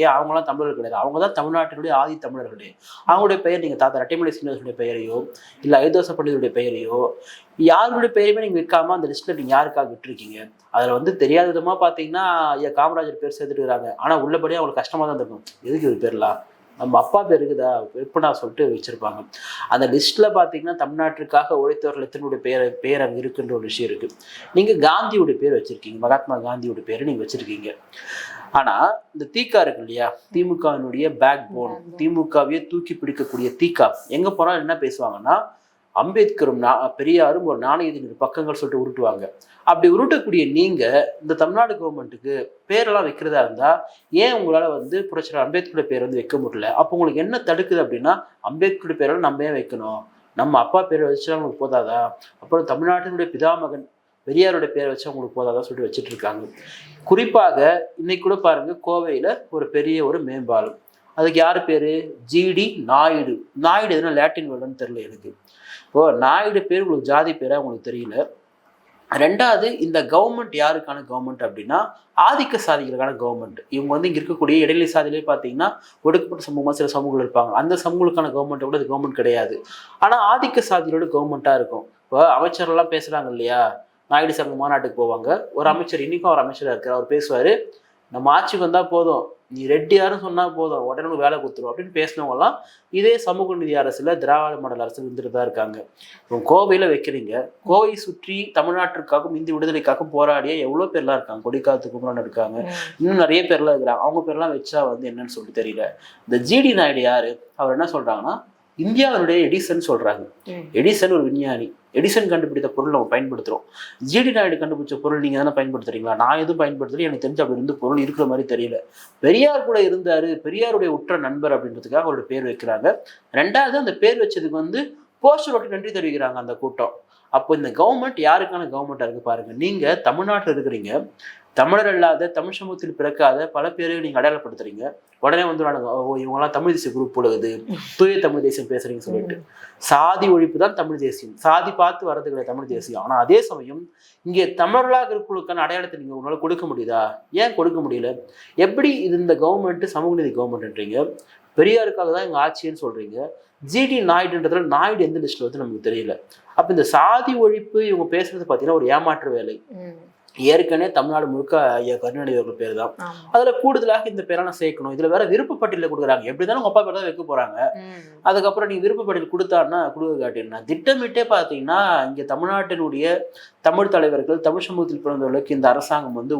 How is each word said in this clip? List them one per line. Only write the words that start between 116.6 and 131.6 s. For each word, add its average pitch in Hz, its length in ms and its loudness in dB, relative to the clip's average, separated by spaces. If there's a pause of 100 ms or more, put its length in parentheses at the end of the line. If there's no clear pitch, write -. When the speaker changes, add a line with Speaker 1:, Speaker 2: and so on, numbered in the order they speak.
Speaker 1:
பயன்படுத்தல, 143 460 -2
எனக்கு 139 180 -4
தெரிஞ்சு 147 180 -2
அப்படி 127 160 -2
இருந்து 139 220 -4
பொருள் 135 220 0
இருக்கிற 143 280 -2
மாதிரி 131 200 -2
தெரியல. 117 260 -2 (460)
பெரியார் 254 440 4
கூட 220 200 4
இருந்தாரு, 170 420 0 (160)
பெரியாருடைய 196 520 0
உற்ற 175 200 -2
நண்பர் 143 400 -2
அப்படின்றதுக்காக 120 480 -4
அவரோட 139 260 -2
பேர் 131 180 -4
வைக்கிறாங்க. 117 460 0 (440)
ரெண்டாவது, 247 440 2
அந்த 208 200 -4
பேர் 233 200 4
வச்சதுக்கு 160 400 -4
வந்து 202 180 -4 (420)
போஸ்டர் 294 340 4
ஒட்டி 196 180 -4
நன்றி 208 220 -8
தெரிவிக்கிறாங்க 139 460 -2
அந்த 120 120 -8
கூட்டம். 127 400 -4 (380)
அப்போ - 240 0
இந்த 139 120 -4 (100)
கவர்மெண்ட் 247 480 2
யாருக்கான 180 420 2
கவர்மெண்டா 135 380 -6
இருக்கு 120 180 -10
பாருங்க. 117 260 -4 (120)
நீங்க 175 280 2 (140)
தமிழ்நாட்டுல 190 500 0
இருக்கிறீங்க, 120 360 -4 (640)
தமிழர் 196 380 4